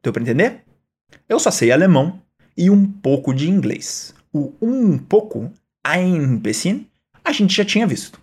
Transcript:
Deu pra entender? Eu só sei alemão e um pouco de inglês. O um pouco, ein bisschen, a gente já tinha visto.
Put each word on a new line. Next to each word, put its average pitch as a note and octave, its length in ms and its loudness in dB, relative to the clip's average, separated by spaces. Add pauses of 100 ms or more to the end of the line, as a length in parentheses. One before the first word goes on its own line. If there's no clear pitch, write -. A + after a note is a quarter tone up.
Deu A#2 100 -4
pra A#2+ 100 -4
entender? C3 400 -2 (640)
Eu A3+ 100 0
só - 120 2
sei A#2 200 2
alemão D#3+ 500 4 (360)
e F#3 140 2
um G3+ 140 6
pouco C#3 480 -2
de C#3 160 -2
inglês. - 680 -4 (180)
O D4 280 -4
um A3+ 380 0
pouco, D3+ 540 -2 (320)
ein D#3 520 0
bisschen, C3+ 500 -4 (380)
a D#4 80 -2
gente G3+ 220 2
já G#3 100 0
tinha G#3 220 0
visto. - 360 -8